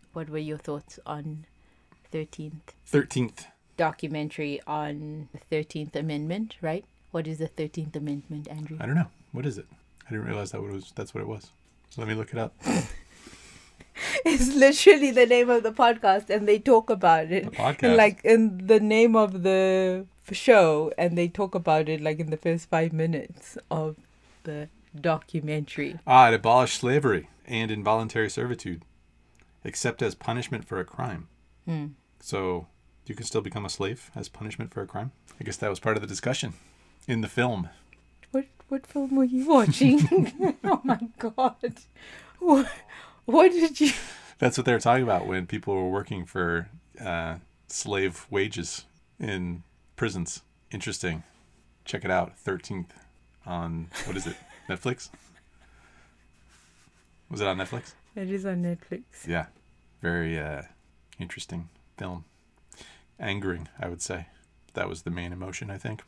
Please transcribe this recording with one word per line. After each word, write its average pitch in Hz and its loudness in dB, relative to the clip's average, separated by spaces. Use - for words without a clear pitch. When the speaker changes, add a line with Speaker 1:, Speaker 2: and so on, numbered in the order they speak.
Speaker 1:
What 156 -10
were 156 -6
your 151 -8
thoughts 147 -12
on 156 -10
Thirteenth? 156 -12
Speaker 2:
Thirteenth. 127 -2
Speaker 1:
Documentary 151 -4
on 151 -8
the 156 -16
Thirteenth 156 -6
Amendment, 165 -6
right? 165 -6
What 165 -6
is 160 -8
the 160 -6
Thirteenth 151 -8
Amendment, 147 -8
Andrew? 156 -12
Speaker 2:
I 110 -8
don't 139 0
know. 170 0
What 127 -6
is 120 -6
it? - -16
I - -14
didn't 110 -6
realize 104 -6
that 104 -8
was, 98 -12
that's 101 -10
what 113 -8
it - -10
was. 107 -12
So 120 -14
let 110 -8
me 110 -4
look 110 -8
it 120 -6
up. 113 -6
<laughs> - -
Speaker 1:
It's 269 2
literally 285 8
the 240 8
name 240 6
of 233 4
the 220 -2
podcast, 220 2
and 208 0
they 208 6
talk 226 4
about 165 4
it. 196 0
Speaker 2:
The - -8
podcast. - -2
Speaker 1:
And, 240 6
like, 208 6
in 214 4
the 220 8
name 220 6
of 196 2
the 190 2
f-, 196 -8
show, 160 6
and 170 0
they 175 2
talk 190 -4
about 160 0
it, 156 -2
like, 156 -4
in 160 -6
the 156 -4
first 165 -2
five 165 0
minutes - -4
of 156 -4
the 151 -10
documentary. 151 -4
Speaker 2:
Ah, 127 10
it 113 6
abolished 120 4
slavery 123 2
and 113 -4
involuntary 107 0
servitude, 117 -6
except - -6
as 104 -2
punishment 117 -8
for 95 -8
a 90 -6
crime. 98 -10
Speaker 1:
Hmm. 156 -6
Speaker 2:
So 92 -6
you - -12
can 113 -12
still 113 -4
become 101 -8
a 98 -10
slave 101 -8
as 113 -12
punishment 107 -12
for 104 -10
a 98 -12
crime? 113 -10
I - -12
guess 107 -10
that 107 -4
was 92 -8
part 110 0
of 104 -6
the 104 -8
discussion 110 -6
in 117 -2
the 104 -4
film. 110 -2
Speaker 1:
What, 269 -2
what 269 -6
film 269 -4
were 262 4
you 254 0
watching? 285 4
<laughs> - -12
Oh 392 2
my 254 0
God. 240 -2
What, 294 6
what 339 8
did 330 0
you 294 4
Speaker 2:
That's 123 2
what 127 -2
they 127 4
were 113 2
talking 127 4
about 101 0
when 92 -4
people 104 -4
were 92 -2
working 98 -6
for, 87 -4
uh, 82 -6
slave 98 -4
wages 101 -4
in 90 -8
prisons. 90 -6
Interesting. 92 -8
Check - -8
it 92 -2
out. 87 -2
Thirteenth 92 -8
on, 82 -8
what 92 -8
is 95 -8
it? - -10
Speaker 1:
<laughs> - -18
Speaker 2:
Netflix? 123 -8
Was 101 -8
it 101 -2
on 92 -2
Netflix? - -10
Speaker 1:
It 190 -10
is 196 -8
on 180 -4
Netflix. - -10
Speaker 2:
Yeah. 170 -4
Very, 82 -4
uh, 76 -10
interesting 87 -12
film. 90 -12
Angering, 95 -6
I - -6
would 87 -10
say. 85 -8
That - -6
was 85 -12
the - -10
main 87 -8
emotion, 92 -12
I 98 -12
think, 110 -10